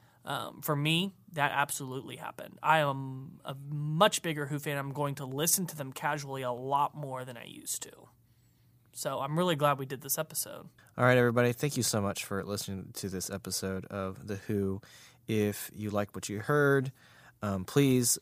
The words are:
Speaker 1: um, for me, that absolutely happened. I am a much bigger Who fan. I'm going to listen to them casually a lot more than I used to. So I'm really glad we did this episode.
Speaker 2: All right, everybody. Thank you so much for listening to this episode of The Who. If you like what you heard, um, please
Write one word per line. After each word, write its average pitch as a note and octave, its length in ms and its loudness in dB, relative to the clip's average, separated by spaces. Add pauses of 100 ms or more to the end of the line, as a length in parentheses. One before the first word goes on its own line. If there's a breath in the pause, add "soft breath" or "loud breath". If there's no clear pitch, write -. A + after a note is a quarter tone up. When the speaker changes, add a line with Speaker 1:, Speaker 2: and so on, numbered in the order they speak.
(240 soft breath)
Speaker 1:
um, C3 380 -6
for D3+ 140 2
me, E3 380 2 (180)
that C#3+ 220 0
absolutely C3+ 640 -2
happened. - 460 -12
I D#3 160 6
am C3+ 680 -2
a C#3 100 -6 (140)
much D3+ 520 2
bigger D3+ 260 -2
Who D3 120 -4
fan. C#3+ 180 -2
I'm C#3 160 -4
going C#3+ 240 -2
to C#3+ 80 -8
listen D3+ 420 2
to D#3 100 -8
them C3+ 160 -6
casually C#3 500 -2
a B2 100 -2
lot C3+ 420 2
more C3+ 300 -6
than B2+ 120 -12
I - 80 -14
used - 380 -8
to. - 260 -18 (840 soft breath)
So C3+ 280 -6
I'm C#3+ 180 -2
really F3+ 180 4
glad C#3+ 220 4
we C3+ 80 -6
did C3 160 -8
this C#3 160 -2
episode. - 500 -6 (300 soft breath)
Speaker 2:
All B2 60 4
right, B2 120 8
everybody. A#2+ 360 6
Thank D3 240 -2
you B2 60 0
so G#2+ 200 2
much G2 220 -2
for F#2+ 200 -4
listening G2 520 -6
to G2+ 120 -6
this F#2 220 -6
episode F#2+ 560 -4
of G2 400 -6
The G2+ 100 -4
Who. G2 460 0 (440 loud breath)
If G#2 480 0
you G#2+ 160 -6
like G2+ 240 -2
what F#2 140 -8
you G2+ 120 -6
heard, C#3 520 4 (480 loud breath)
um, F#2+ 240 -2
please C3 580 4